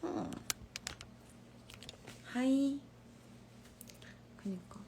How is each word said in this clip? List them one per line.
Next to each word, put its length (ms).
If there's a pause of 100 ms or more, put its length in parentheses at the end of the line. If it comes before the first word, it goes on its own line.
응. 280 (1900)
하이. 540 (1600)
그니까. 500